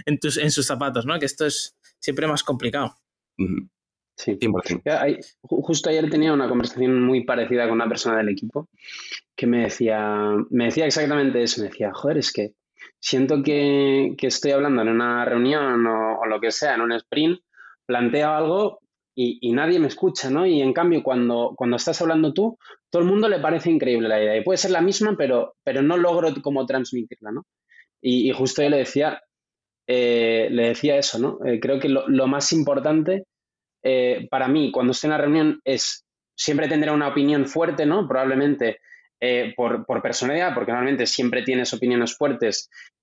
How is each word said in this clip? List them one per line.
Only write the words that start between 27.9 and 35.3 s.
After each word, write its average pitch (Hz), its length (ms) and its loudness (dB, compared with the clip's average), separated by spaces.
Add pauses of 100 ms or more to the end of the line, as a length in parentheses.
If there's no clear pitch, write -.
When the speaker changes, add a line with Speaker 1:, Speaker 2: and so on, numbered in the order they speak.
Speaker 3:
Y, 123 280 0
y 123 40 -2
justo 131 300 -2
yo 143 80 2
le 147 60 2
decía, 143 440 -2 (680)
eh, 117 640 2
le 117 180 2
decía 143 280 0
eso, 139 220 -2
¿no? 131 260 -2
Eh, 117 140 0
creo 135 200 0
que 135 100 -2
lo, 135 180 0
lo 131 200 2
más 139 240 0
importante... 156 760 0 (580)
Eh, 123 460 0
para 131 180 -2
mí, 143 240 2
cuando 123 200 0
estoy 139 180 -4
en - 20 0
la 151 80 0
reunión, 151 440 2